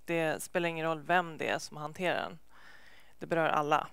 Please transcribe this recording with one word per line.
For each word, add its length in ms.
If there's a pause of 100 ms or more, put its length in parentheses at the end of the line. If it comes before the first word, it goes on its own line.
det 380
spelar 260
ingen 180
roll 140
vem 380
det 100
är 100
som 180
hanterar 460
den. 160 (800)
Det 80
berör 220
alla. 440